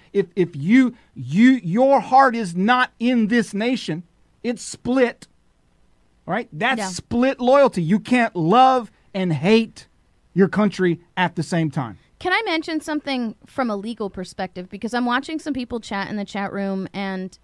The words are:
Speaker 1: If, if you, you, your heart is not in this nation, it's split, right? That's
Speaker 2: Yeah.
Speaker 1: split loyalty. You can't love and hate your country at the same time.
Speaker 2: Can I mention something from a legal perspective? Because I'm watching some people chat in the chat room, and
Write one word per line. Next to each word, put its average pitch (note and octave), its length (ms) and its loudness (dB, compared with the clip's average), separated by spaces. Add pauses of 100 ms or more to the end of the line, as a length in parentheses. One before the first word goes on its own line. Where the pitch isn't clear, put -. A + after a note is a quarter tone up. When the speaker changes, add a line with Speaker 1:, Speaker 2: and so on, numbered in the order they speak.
(120)
Speaker 1:
If, G3 140 0 (100)
if F3 200 0
you, A#3+ 380 4 (200)
you, E3+ 380 4 (100)
your B3 380 4
heart C4 360 4
is G3 200 -4
not B3 420 2
in A#3 300 2
this A3+ 260 0
nation, G3+ 480 -4 (400)
it's B3 200 -4
split, - 640 -2 (1000)
right? G3+ 260 -6
That's A3+ 260 -2
Speaker 2:
Yeah. G3 100 -6
Speaker 1:
split A#3+ 520 -2
loyalty. B3 420 4
You F3 180 2
can't A#3+ 360 0
love A#3 540 4 (240)
and F#3 180 -2
hate G#3 540 0 (480)
your F3+ 140 4
country F#3 520 0 (160)
at F3 200 0
the E3+ 60 -2
same D#3+ 280 -2
time. A#2 280 -8 (200)
Speaker 2:
Can F4+ 140 -4
I G#4 120 0
mention E4 360 -4
something C4+ 560 -6 (100)
from B3+ 240 -4
a G#3 60 -4
legal G#3 340 -8
perspective? F#3 580 -12
Because G#3 240 -10
I'm B3 140 -2
watching C4+ 320 -4
some D4 160 -8
people B3 260 -8
chat G3 300 -8
in G#3+ 60 -8
the G3+ 80 -8
chat G3+ 280 -8
room, G3 400 -6
and F#3+ 520 -10